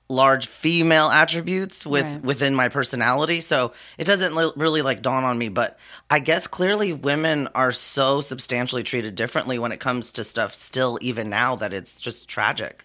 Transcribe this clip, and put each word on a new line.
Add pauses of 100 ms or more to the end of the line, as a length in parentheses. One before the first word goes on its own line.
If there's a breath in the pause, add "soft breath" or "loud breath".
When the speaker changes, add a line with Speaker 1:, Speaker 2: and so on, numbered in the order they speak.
Speaker 1:
large
female
attributes
with,
Speaker 2:
Right.
Speaker 1:
within
my
personality.
So (260 loud breath)
it
doesn't
li-,
really,
like,
dawn
on
me,
but (300 loud breath)
I
guess
clearly
women
are
so
substantially
treated
differently
when
it
comes
to
stuff
still
even
now
that
it's
just
tragic.